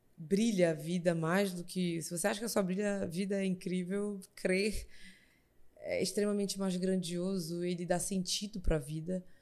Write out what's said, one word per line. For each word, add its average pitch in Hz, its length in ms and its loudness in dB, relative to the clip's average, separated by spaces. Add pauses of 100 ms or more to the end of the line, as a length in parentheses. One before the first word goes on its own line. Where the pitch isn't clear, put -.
(180)
brilha 180 540 4
a - 20 0
vida 170 400 0
mais 180 400 2
do 175 100 -8
que, 175 380 -2
se 175 160 -6
você 160 100 0
acha 208 120 0
que 226 60 -4
a 220 40 -4
sua 208 140 2
brilha, 196 440 0
vida 196 340 -2
é 196 40 0
incrível, 190 720 -2 (160)
crer 196 520 0 (880)
é 90 240 -2
extremamente 202 580 0
mais 190 160 0
grandioso, 175 880 -2
ele 175 220 -2
dá 175 140 2
sentido 196 600 -2
pra 165 180 4
vida. 160 460 -4 (180)